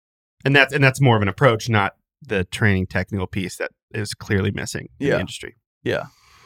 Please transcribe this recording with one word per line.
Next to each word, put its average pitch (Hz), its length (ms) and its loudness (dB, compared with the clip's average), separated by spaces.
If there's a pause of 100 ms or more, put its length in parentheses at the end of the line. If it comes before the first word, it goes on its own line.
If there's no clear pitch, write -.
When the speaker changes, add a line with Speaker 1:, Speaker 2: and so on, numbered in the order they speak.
(440)
Speaker 1:
And 139 120 2
that's, 135 160 4
and 143 100 2
that's 131 180 4
more 123 160 6
of 104 60 0
an 98 60 0
approach, 113 400 2
not 104 280 0 (260)
the 95 220 -2
training 95 420 0
technical 92 400 -4
piece 90 300 -8
that - 160 -8 (200)
is 107 220 -8
clearly 101 380 0
missing - 360 -10 (120)
in 139 80 -2
Speaker 2:
Yeah. 120 60 0
Speaker 1:
the - 60 0
industry. - 360 -12 (260)
Speaker 2:
Yeah. - 220 -4 (420)